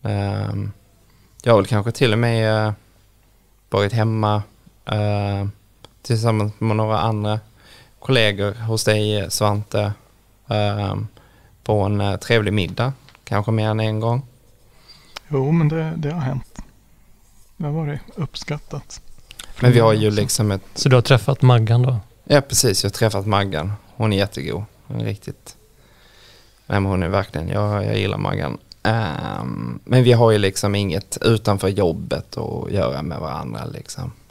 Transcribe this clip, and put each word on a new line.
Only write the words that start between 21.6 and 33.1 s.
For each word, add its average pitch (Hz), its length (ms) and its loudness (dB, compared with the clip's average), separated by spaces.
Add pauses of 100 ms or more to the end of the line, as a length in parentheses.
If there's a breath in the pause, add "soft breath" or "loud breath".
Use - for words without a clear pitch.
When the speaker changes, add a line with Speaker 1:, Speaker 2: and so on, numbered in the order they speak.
Speaker 3:
då? 127 160 2 (260)
Speaker 1:
Ja, 143 180 4
precis. 113 420 0
Jag 98 60 0
har 98 40 -12
träffat 101 320 0
Maggan. 98 480 0 (220)
Hon 107 180 0
är 98 40 2
jättegod. - 460 -4 (240)
Hon 113 140 -6
är 113 40 -4
riktigt... - 520 -10 (1120 soft breath)
Nej, 104 120 0
men 98 120 0
hon 92 120 0
är 82 60 -2
verkligen... 92 400 -4
Jag, 104 360 -2
jag 104 120 -2
gillar 101 200 -2
Maggan. 95 400 -4 (260)
Ehm, 60 1000 -4
men 127 200 4
vi 120 100 8
har 117 180 6
ju 107 60 6
liksom 101 380 0
inget 98 460 -2
utanför 104 460 2
jobbet 85 720 -2
att - 340 -8
göra 71 300 -2
med 85 180 -8